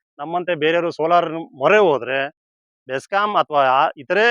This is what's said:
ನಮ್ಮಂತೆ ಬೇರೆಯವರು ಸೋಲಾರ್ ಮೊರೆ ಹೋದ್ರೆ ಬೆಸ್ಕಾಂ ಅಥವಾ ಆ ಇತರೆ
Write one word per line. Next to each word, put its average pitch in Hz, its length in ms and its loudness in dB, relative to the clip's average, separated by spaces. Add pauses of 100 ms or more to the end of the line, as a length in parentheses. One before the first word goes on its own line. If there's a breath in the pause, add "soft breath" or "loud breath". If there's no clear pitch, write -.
(200)
ನಮ್ಮಂತೆ 170 360 -4
ಬೇರೆಯವರು 160 360 0
ಸೋಲಾರ್ 170 380 0 (240)
ಮೊರೆ 151 240 2
ಹೋದ್ರೆ 135 420 0 (680)
ಬೆಸ್ಕಾಂ 196 500 -4
ಅಥವಾ 151 320 0
ಆ 135 140 2 (140)
ಇತರೆ 180 340 -2